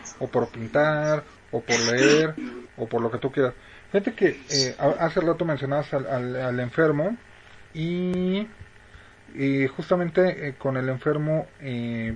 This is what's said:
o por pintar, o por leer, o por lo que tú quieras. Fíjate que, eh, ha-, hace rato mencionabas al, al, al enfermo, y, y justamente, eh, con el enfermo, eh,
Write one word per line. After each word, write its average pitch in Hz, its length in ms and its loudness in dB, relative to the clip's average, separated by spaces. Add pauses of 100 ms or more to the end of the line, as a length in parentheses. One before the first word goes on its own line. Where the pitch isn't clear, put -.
(200)
o 131 80 -4
por 117 220 0
pintar, 151 760 0 (280)
o 123 100 -2
por 120 180 0
leer, 147 560 4 (420)
o 120 100 -6
por 117 140 -2
lo 113 100 0
que 123 60 -4
tú 131 140 -4
quieras. 131 220 2 (380)
Fíjate 202 220 0
que, 170 260 2 (100)
eh, 131 300 0
ha-, 156 260 2
hace 160 160 0
rato 165 240 0
mencionabas 143 480 -2
al, 135 140 -2
al, 123 300 -4
al 127 220 -2
enfermo, 151 580 2 (560)
y, 180 760 -2 (880)
y 135 320 2
justamente, 175 800 0
eh, 135 100 -8
con 131 200 -2
el 131 120 -2
enfermo, 151 580 0 (120)
eh, 117 560 -6